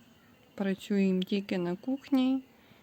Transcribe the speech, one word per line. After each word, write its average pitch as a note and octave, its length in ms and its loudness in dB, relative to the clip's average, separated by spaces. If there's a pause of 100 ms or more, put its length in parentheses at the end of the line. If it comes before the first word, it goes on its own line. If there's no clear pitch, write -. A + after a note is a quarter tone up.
(560)
Працюємо G3 680 0
тільки G3 340 -2
на F3 180 -2
кухні, C4 680 0 (400)